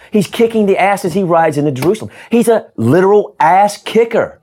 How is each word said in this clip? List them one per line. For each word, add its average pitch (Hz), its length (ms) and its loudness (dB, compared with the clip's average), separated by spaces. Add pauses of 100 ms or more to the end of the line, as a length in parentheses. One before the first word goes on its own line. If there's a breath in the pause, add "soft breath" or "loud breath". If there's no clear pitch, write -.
(120)
He's 208 160 0
kicking 226 380 -2
the 190 120 0
ass 190 280 -2
as 165 80 -4
he 196 100 -2
rides 160 340 0
into 147 140 -2
Jerusalem. 135 400 -4 (180 loud breath)
He's 233 200 2
a 226 260 0
literal 185 640 2
ass 190 420 2
kicker. 214 600 -2